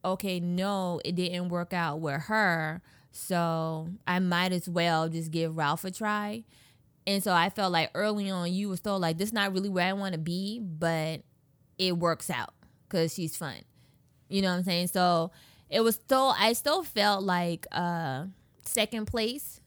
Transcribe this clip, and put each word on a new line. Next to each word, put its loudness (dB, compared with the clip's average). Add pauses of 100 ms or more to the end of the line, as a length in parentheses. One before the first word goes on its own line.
"Okay, -2
no, -2
it -2
didn't -2
work -4
out -2
with -2
her, 0 (300)
so -2 (200)
I 2
might 2
as -2
well 2
just -4
give 0
Ralph 0
a -6
try." -4 (640)
And 2
so 2
I 6
felt 0
like 2
early 0
on -2
you -2
were -4
still -2
like, 0
"This 0
is -6
not 2
really 0
where 2
I 0
wanna -4
be, -4
but -2 (560)
it 2
works 0
out -4 (360)
'cause 0
she's -6
fun." -8 (720)
You 0
know 2
what 2
I'm 0
saying? 0
So 4 (380)
it 2
was 4
still, 4
I 4
still 0
felt 2
like, 0
uh, -2 (400)
second 0
place -4